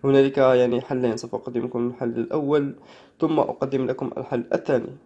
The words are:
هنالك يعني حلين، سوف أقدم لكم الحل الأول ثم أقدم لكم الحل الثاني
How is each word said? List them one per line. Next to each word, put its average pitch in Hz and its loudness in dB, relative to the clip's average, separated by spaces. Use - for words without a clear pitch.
هنالك 139 4
يعني 123 4
حلين، 123 -2
سوف - -10
أقدم 120 -6
لكم 120 -4
الحل 123 -4
الأول 139 -2
ثم 156 0
أقدم 135 -2
لكم 131 -4
الحل 123 -4
الثاني - -2